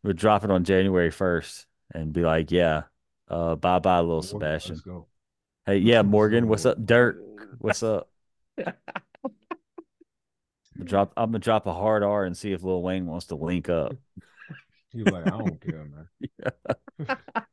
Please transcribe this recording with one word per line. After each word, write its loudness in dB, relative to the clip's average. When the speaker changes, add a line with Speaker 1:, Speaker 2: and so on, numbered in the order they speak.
Speaker 1:
we'll 0
drop 4
it 0
on 4
January 4
first -4
and -6
be -2
like, 2
"Yeah, 2
uh, -2
bye 2
bye, 4
Lil 0
Speaker 2:
Morgan, -10
Speaker 1:
Sebastian." -6
Speaker 2:
let's -12
go. -16
Speaker 1:
Hey, 2
yeah, 6
Speaker 2:
Let's 4
Speaker 1:
Morgan, 4
Speaker 2:
go, -2
Speaker 1:
what's 0
up? 0
Speaker 2:
Morgan. -
Speaker 1:
Dirk, 2
what's -2
up? -2
Speaker 3:
<laughs> -12
Speaker 1:
I'm -14
gonna -10
drop, 0
I'm 0
gonna -2
drop 0
a -2
hard 2
R 0
and -6
see -8
if -6
Lil -2
Wayne -2
wants -10
to -8
link -4
up. -2
Speaker 2:
He's -2
like, -6
"I 0
don't -6
care, -12
man." -20
Speaker 1:
<laughs> -12
Yeah. -8